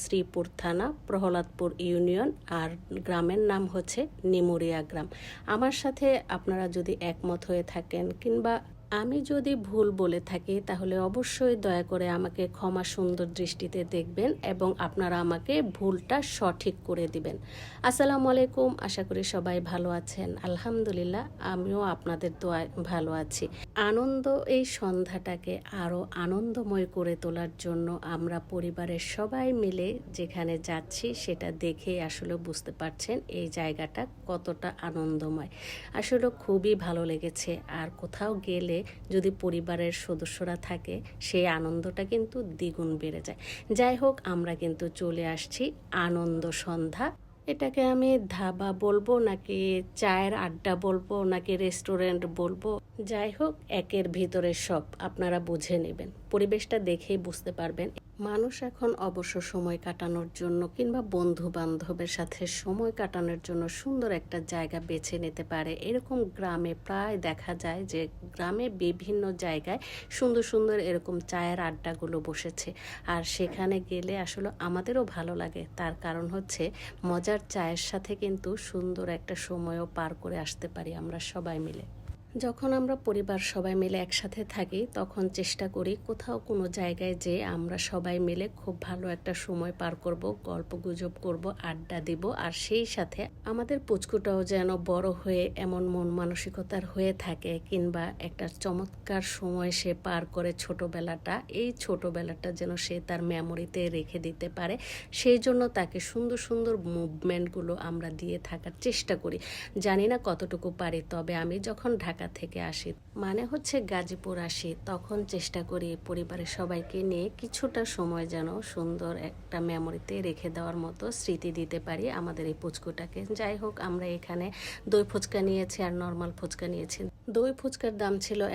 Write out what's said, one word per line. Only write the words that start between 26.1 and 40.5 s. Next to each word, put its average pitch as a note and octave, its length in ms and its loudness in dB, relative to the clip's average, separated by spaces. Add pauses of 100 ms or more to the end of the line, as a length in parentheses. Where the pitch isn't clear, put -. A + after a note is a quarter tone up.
আনন্দময় G3+ 720 2
করে F3 180 2 (100)
তোলার E3+ 280 -2 (120)
জন্য E3+ 240 0 (280)
আমরা E3+ 220 -2 (160)
পরিবারের F3 500 -2 (120)
সবাই B3+ 380 2
মিলে F#3 340 2 (300)
যেখানে E3+ 360 -2 (140)
যাচ্ছি, E3 400 -2 (160)
সেটা F3 240 -2 (160)
দেখেই F3 360 0 (100)
আসলে E3+ 240 -4 (140)
বুঝতে - 320 -6
পারছেন G#3+ 380 -2 (220)
এই E3+ 80 -2 (100)
জায়গাটা D#3 440 -2 (280)
কতটা F3 400 -2 (180)
আনন্দময়। D#3 600 0 (500)
আসলে A#3+ 280 4 (120)
খুবই G3 340 6 (120)
ভালো E3+ 200 2
লেগেছে। E3 460 -2 (280)
আর D#3+ 80 -4 (140)
কোথাও G3+ 320 -2 (140)
গেলে F3 300 2 (360)
যদি F#3+ 160 6 (140)
পরিবারের E3+ 500 2 (120)
সদস্যরা F3 500 -2 (120)